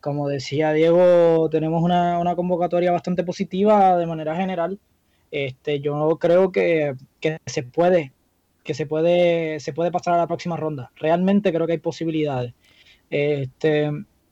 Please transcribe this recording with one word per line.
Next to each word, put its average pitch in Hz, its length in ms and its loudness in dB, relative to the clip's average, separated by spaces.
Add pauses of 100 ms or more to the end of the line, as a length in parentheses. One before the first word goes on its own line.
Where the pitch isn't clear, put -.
como 143 260 -4
decía 143 460 -2
Diego, 170 760 4
tenemos 160 320 0
una, 175 380 0
una 175 160 -2
convocatoria 175 560 0
bastante 175 320 -2
positiva 190 760 2
de 170 80 0
manera 160 300 -6
general. 185 420 -4 (540)
Este, 143 480 -6
yo 147 380 0
creo 180 340 4
que, 165 420 0 (280)
que 156 260 -4
se 143 160 -6
puede, 165 480 2 (520)
que 151 120 -6
se 151 100 -4
puede, 165 760 0
se 156 120 -8
puede 170 180 -2
pasar 175 220 -2
a 170 40 4
la 170 100 2
próxima 170 300 -6
ronda. 147 380 -8
Realmente 185 560 2
creo 165 140 0
que 165 80 0
hay 160 60 -2
posibilidades. 151 760 -4 (560)
Este, 147 800 -2 (420)